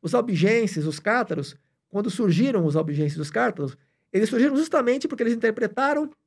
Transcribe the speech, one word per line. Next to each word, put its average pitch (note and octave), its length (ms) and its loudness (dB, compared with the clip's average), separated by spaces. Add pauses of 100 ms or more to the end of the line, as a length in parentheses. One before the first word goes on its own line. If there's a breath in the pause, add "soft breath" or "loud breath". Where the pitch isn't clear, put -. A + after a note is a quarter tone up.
os F3 120 -6
albigenses, G#3+ 720 2
os D#3 140 -4
cátaros, G#3 560 -2 (340)
quando G#3 200 -4
surgiram G#3 560 2
os D3 100 0
albigenses D3+ 420 0
e D#3 40 -6
os D3 100 -8
cátaros, D3 460 -2 (340)
eles G#3+ 180 2
surgiram C4+ 260 2
justamente C#4 520 0
porque B3 160 -4
eles A#3 100 0
interpretaram A#3+ 760 0 (180)